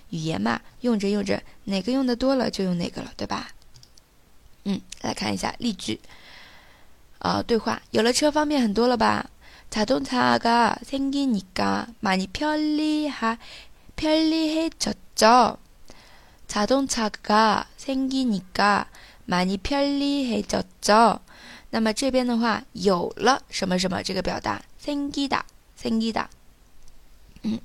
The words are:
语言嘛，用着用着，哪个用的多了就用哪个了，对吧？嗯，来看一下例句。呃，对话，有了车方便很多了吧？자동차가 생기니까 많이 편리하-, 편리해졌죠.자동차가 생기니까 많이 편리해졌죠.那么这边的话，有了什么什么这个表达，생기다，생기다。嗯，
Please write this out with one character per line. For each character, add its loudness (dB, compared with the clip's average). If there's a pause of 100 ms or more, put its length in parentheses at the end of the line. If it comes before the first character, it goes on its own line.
(100)
语 -6
言 -4
嘛， -2 (200)
用 0
着 -2
用 0
着， -2 (220)
哪 -2
个 -2
用 0
的 0
多 0
了 0
就 -4
用 0
哪 -4
个 -8
了， -12
对 -6
吧？ -8 (1120)
嗯， -4 (220)
来 -4
看 -4
一 -2
下 -6
例 -2
句。 -8 (1160)
呃， -2
对 0
话， -4
有 2
了 4
车 2
方 2
便 2
很 2
多 2
了 2
吧？ 0 (400)
자 0
동 0
차 2
가 2
생 -4
기 0
니 0 (100)
까 -2 (160)
많 0
이 -2
편 -2
리 0
하-, -4 (580)
편 2 (140)
리 0
해 0
졌 -4 (180)
죠. 6 (880)
자 0
동 2
차 -2 (120)
가 4 (120)
생 -2
기 0
니 0 (100)
까 2 (420)
많 2
이 -2
편 -2 (160)
리 0
해 -2
졌 -4 (180)
죠. 6 (500)
那 -2
么 2
这 -2
边 2
的 2
话， 0
有 0
了 2
什 -4
么 2
什 0
么 -4
这 -6
个 -2
表 -4
达， -4 (240)
생 -4
기 -2
다， -2 (380)
생 -2
기 -2
다。 -4 (1160)
嗯， -4